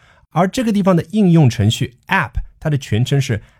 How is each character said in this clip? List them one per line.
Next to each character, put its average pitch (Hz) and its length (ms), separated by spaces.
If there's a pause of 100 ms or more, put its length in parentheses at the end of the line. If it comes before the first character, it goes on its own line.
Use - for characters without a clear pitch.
(300)
而 175 160
这 - 160
个 233 80
地 202 120
方 185 120
的 165 80 (100)
应 208 180
用 160 180
程 104 220
序 - 260 (120)
app， 185 240 (280)
它 - 80
的 147 80
全 139 260
称 139 160
是 120 240 (180)